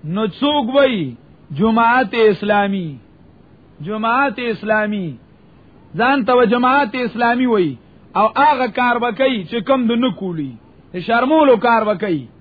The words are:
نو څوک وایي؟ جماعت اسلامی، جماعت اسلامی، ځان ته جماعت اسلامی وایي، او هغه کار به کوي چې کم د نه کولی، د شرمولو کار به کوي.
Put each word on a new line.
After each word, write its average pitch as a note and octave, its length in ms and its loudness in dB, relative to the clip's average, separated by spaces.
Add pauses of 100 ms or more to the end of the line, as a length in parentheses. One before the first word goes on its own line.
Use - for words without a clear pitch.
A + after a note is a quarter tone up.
نو F#3+ 220 -4
څوک C4+ 480 -2
وایي؟ C4 300 2 (540)
جماعت A#3 560 2
اسلامی، G3+ 760 0 (960)
جماعت A3+ 520 -2 (120)
اسلامی، G#3 580 -2 (920)
ځان B3+ 280 2
ته B3 260 4
جماعت B3+ 420 0
اسلامی A#3+ 520 -2
وایي، F#3+ 260 0 (440)
او G#3 100 2 (100)
هغه C4 320 2 (100)
کار A#3+ 200 0
به A#3+ 200 -2
کوي C4 220 0 (100)
چې A#3 80 -4 (100)
کم C4 180 2
د A3+ 60 0 (120)
نه B3+ 60 0 (100)
کولی، D#3 320 -6 (400)
د F3 40 -12 (120)
شرمولو C4 480 4 (100)
کار A3+ 180 2
به G#3+ 100 0 (100)
کوي. D#3+ 200 -4 (160)